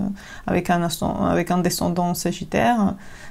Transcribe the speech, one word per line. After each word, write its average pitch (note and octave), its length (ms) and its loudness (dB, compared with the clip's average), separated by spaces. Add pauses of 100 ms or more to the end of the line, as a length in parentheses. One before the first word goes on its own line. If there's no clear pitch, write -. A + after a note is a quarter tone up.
(460)
avec F3+ 240 2
un F3 140 4
instant, F3 420 -2
avec F3 240 2
un F3+ 100 2
descendant F3 540 0
sagittaire, G#3 840 2 (360)